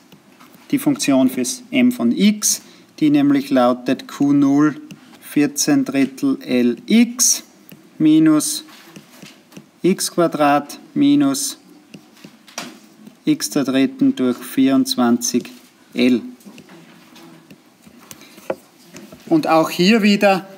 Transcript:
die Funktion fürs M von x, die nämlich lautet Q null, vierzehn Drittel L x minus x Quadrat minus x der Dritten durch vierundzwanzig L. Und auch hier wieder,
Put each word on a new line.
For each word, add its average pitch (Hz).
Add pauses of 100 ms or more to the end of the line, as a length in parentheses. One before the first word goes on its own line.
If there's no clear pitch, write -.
(720)
die 139
Funktion 131
fürs - (100)
M 123
von 120
x, 196 (380)
die 151
nämlich 143
lautet 127
Q 143
null, 143 (420)
vierzehn 143
Drittel 135
L 120
x - (540)
minus 156 (1160)
x 185
Quadrat 147 (140)
minus 143 (1700)
x 151
der 139
Dritten 135
durch 127
vierundzwanzig 123 (440)
L. 123 (3000)
Und 160
auch 160
hier 202
wieder, 202 (100)